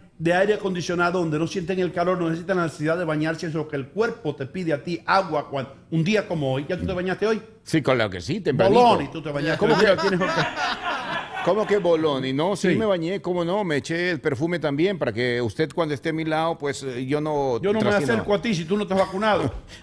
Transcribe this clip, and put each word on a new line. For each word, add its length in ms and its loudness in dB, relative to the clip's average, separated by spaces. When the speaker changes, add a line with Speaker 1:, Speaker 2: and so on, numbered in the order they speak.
Speaker 1:
de 160 2
aire 200 4
acondicionado 640 0
donde 180 0
no 80 0
sienten 320 -4
el 140 0
calor, 260 0
no 100 0
necesitan 280 -2
la 80 2
necesidad 340 -2
de 60 -2
bañarse, 420 -2
eso 220 -4
que 80 -6
el 100 -6
cuerpo 480 -2
te 120 -8
pide 260 -4
a 100 0
ti 240 -6
agua 420 0
cuan-, 200 -6
un 100 2
día 240 2
como 280 -2
hoy. 140 -4
¿Ya 80 -2
tú 100 -4
te 60 -2
bañaste 320 -2
hoy? 160 2
Speaker 2:
Sí, 200 0
claro 280 2
que 100 -6
sí, 200 -4
tempranito. 420 4
Speaker 1:
Bolón, 220 6
y 80 -6
tú 100 -10
te 80 -6
bañaste 280 -2
Speaker 2:
¿Cómo 160 4
Speaker 1:
hoy. 60 4
Speaker 2:
que 60 6
Speaker 1:
Ya 100 6
tienes 220 0
Speaker 2:
<laughs> 1300 -4
¿Cómo 200 2
que 140 2
bolón? 460 2
Y 80 -2
no, 240 0
sí 160 2
Speaker 1:
Sí. 40 4
Speaker 2:
me 80 2
bañé, 380 0
cómo 220 -2
no, 180 0
me 140 0
eché 340 -2
el 100 -2
perfume 380 0
también 400 0
para 140 -2
que 280 0
usted 320 -2
cuando 220 0
esté 140 -4
a 40 0
mi 120 -4
lado, 340 0
pues, 240 -4
eh, 240 -6
yo 140 0
no 420 0
Speaker 1:
Yo 100 2
no 60 2
me 60 2
Speaker 2:
trascienda. 300 2
Speaker 1:
acerco 200 0
a 80 0
ti 140 0
si 80 -4
tú 120 0
no 60 0
estás 160 0
vacunado. 540 2